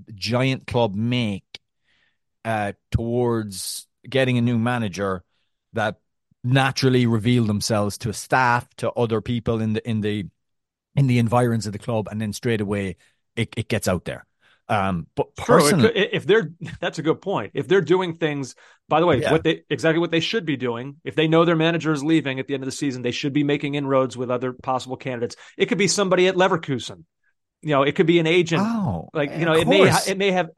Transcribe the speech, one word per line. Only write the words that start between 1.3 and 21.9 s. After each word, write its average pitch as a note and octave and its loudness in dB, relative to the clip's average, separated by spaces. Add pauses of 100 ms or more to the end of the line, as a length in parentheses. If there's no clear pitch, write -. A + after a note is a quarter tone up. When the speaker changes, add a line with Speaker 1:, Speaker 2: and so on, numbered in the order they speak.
Speaker 1:
uh, G#2+ -4 (180)
towards A#2 -2 (200)
getting C3 0
a A#2+ 2
new A#2+ 2
manager G2+ -2 (480)
that G#2+ -2 (480)
naturally B2+ 2
reveal A#2 2
themselves G#2 -2
to A2 -6
staff, A#2+ 0
to A2+ -4
other A2+ 0
people A#2 -2
in A2 -2
the, A2 -4
in A2 -2
the, G#2 -4 (680)
in C#3 4
the B2 4
environs A#2 2
of G#2+ -6
the G2 -10
club, A2 -4
and G#2+ -8
then G#2+ -4
straight A2+ -2
away G2 -4 (380)
it, A#2 -4
it A2+ -6
gets G#2+ -2
out F2+ -2
there. B1+ -10 (420)
Um, F#2+ -2
but - -4
Speaker 2:
True, - 4
it F3 8
Speaker 1:
personally D3+ 6
Speaker 2:
could, - 0
i-, G3+ 2
if E3+ -4
they're, F3 2 (140)
<laughs> - -14
that's F3+ -4
a D3+ -8
good D3+ 0
point. C#3+ -4
If - -4
they're F#3+ 4
doing E3+ 0
things, C#3+ -4 (340)
by D3+ 2
the F3 4
way, C#3+ 4
Speaker 1:
Yeah. - 0
Speaker 2:
what D#3+ 2
they, - -2
exactly D#3 0
what E3+ -2
they E3 2
should F#3 -4
be D3+ -2
doing, B2 -6
if C3+ -8
they D#3+ 4
know E3 6
their E3+ 2
manager D#3+ 0